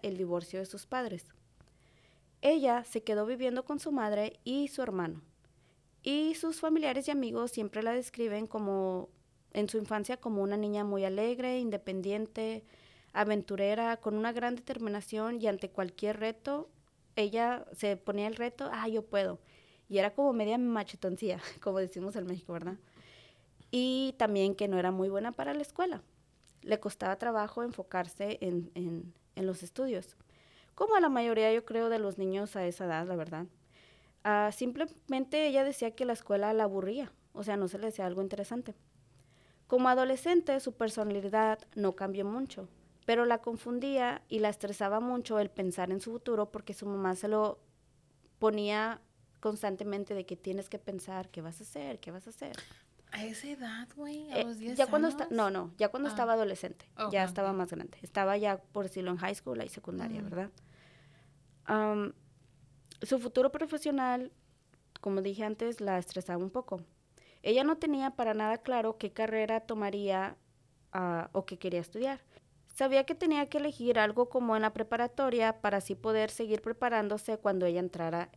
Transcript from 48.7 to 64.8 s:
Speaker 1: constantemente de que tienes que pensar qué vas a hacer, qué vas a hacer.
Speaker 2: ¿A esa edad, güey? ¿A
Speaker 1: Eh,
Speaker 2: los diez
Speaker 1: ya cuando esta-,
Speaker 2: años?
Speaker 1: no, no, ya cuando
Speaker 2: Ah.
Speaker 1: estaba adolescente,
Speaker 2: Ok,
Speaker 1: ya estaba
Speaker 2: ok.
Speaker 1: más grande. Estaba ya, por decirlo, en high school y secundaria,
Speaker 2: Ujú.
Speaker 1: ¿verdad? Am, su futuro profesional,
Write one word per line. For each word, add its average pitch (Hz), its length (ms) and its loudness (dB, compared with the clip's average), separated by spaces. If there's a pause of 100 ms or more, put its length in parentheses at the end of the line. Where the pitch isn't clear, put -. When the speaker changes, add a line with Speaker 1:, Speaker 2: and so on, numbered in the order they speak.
Speaker 1:
constantemente 202 760 -2
de 190 120 -4
que 185 120 -8
tienes 196 320 -6
que 202 100 -8
pensar 190 500 -8
qué 165 120 -12
vas 165 180 -12
a 214 40 -16
hacer, 277 360 -10
qué 165 120 -14
vas 185 160 -14
a - 20 -18
hacer. 277 260 -12 (560)
Speaker 2:
¿A 220 140 -6
esa 226 220 -10
edad, 240 480 -10
güey? 294 360 -10
¿A 254 80 -2
Speaker 1:
Eh, 220 40 2
Speaker 2:
los 233 160 -6
diez 240 180 -8
Speaker 1:
ya 262 100 8
cuando 302 200 4
esta-, 277 180 -2
Speaker 2:
años? 240 100 -4
Speaker 1:
no, 208 140 4
no, 180 280 -4
ya 214 120 4
cuando 269 200 -2
Speaker 2:
Ah. - 20 -6
Speaker 1:
estaba 226 220 2
adolescente, - 520 0 (120)
Speaker 2:
Ok, 214 160 -2
Speaker 1:
ya 190 100 4
estaba 196 280 0
Speaker 2:
ok. 190 60 0
Speaker 1:
más 180 140 0
grande. - 320 -10
Estaba 196 340 2
ya, 202 240 2
por - 240 -4
decirlo, 185 260 -4
en 180 60 -2
high 185 180 -2
school - 280 -6
y - 60 -8
secundaria, 214 520 -8
Speaker 2:
Ujú. 202 80 -8
Speaker 1:
¿verdad? 185 220 -6 (1120)
Am, 214 480 2 (880)
su 254 180 2
futuro 254 320 2
profesional, 277 800 -2 (680)